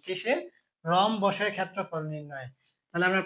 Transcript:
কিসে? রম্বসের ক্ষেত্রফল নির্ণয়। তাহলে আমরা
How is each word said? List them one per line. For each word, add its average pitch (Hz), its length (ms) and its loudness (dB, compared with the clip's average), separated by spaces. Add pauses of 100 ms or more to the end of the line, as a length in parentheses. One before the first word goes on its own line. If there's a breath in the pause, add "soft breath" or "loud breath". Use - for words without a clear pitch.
কিসে? 185 300 -2 (520 loud breath)
রম্বসের 196 680 4
ক্ষেত্রফল 180 600 -4
নির্ণয়। 147 380 -10 (360)
তাহলে 175 220 0
আমরা 190 180 2